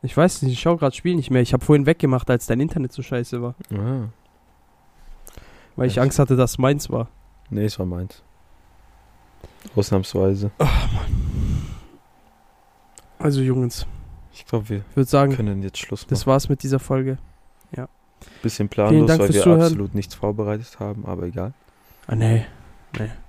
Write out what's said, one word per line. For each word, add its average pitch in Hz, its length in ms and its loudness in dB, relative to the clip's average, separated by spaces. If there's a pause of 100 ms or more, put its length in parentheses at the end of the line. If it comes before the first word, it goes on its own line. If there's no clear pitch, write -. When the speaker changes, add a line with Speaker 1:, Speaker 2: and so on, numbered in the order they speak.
Speaker 1:
Ich - 140 -4
weiß 180 260 2
nicht, 131 120 0
ich 120 60 -6
schau 170 180 2
grad 143 180 -2
Spiel 175 200 -2
nicht 160 160 -2
mehr. 127 100 4
Ich 120 120 2
hab 127 100 2
vorhin 147 220 6
weggemacht, 135 440 2
als 123 160 2
dein 117 140 0
Internet 143 320 -2
so - 100 -12
scheiße 120 400 -6
war. 120 140 -6 (180)
Speaker 2:
Ah. 110 360 -4 (1700)
Speaker 1:
Weil 127 120 -2
ich 123 60 -2
Speaker 2:
Echt? 98 60 -2
Speaker 1:
Angst 135 200 0
hatte, 135 160 4
dass 127 220 0
meins 143 320 0
war. 117 180 -4 (420)
Speaker 2:
Nee, 104 160 -2
es 104 140 -4
war 92 60 -4
meins. 90 360 -8 (1500)
Ausnahmsweise. 98 840 0
Speaker 1:
Ach, - 360 2
Mann. - 720 -2 (1500)
Also, 139 240 0
Jungs. 127 440 -2 (480)
Speaker 2:
Ich - 120 -20
glaub, 107 240 -4
wir 101 200 -6
Speaker 1:
Ich - 80 -8
würd 135 100 2
sagen, 139 280 2
Speaker 2:
können 104 280 -4
jetzt 95 140 -8
Schluss - 240 -10
machen. - 80 -20
Speaker 1:
das - 180 -2
war's 135 220 2
mit 139 140 -2
dieser 135 160 0
Folge. 131 380 -4 (580)
Ja. 127 120 -12 (540)
Speaker 2:
Bisschen 107 260 -2
Speaker 1:
Vielen - 20 -4
Speaker 2:
planlos, 110 380 6
Speaker 1:
Dank 160 140 6
Speaker 2:
weil 101 60 4
Speaker 1:
fürs 156 100 4
Speaker 2:
wir 98 60 4
Speaker 1:
Zuhören. 165 180 8
Speaker 2:
absolut 160 340 0
nichts 101 200 -6
vorbereitet 107 640 -4
haben, 104 260 -8
aber 90 180 -8
egal. 90 300 -8 (540)
Speaker 1:
Ah, 117 80 -4
nee. 113 300 2 (540)
Nee. 107 100 -6 (200)